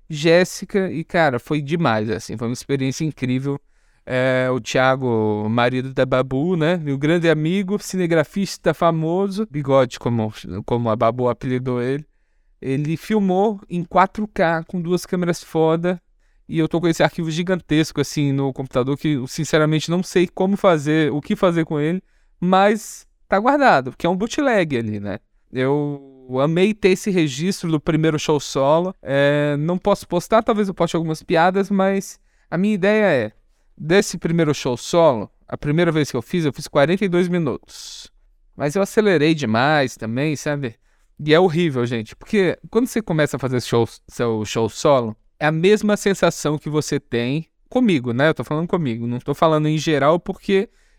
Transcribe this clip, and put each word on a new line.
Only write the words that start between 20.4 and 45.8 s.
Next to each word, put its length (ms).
fazer, 520
o 80
que 160
fazer 300
com 160
ele, 220
mas 680
tá 120
guardado, 540
porque 140
é 40
um 40
bootleg 600
ali, 240
né? 200
Eu 800
amei 320
ter 160
esse 200
registro 600
do 100
primeiro 380
show 200
solo. 640
É, 580
não 200
posso 280
postar, 360
talvez 260
eu 60
poste 200
algumas 280
piadas, 480
mas 500
a 80
minha 160
ideia 320
é: 260
desse 440
primeiro 360
show 220
solo, 540
a 80
primeira 340
vez 200
que 80
eu 20
fiz, 240
eu 80
fiz 160
quarenta 380
e 20
dois 180
minutos. 840
Mas 220
eu 60
acelerei 520
demais 640
também, 400
sabe? 400
E 140
é 80
horrível, 460
gente, 280
porque 440
quando 180
você 140
começa 380
a 20
fazer 220
show, 260
seu 380
show 240
solo, 480
é 80
a 60
mesma 440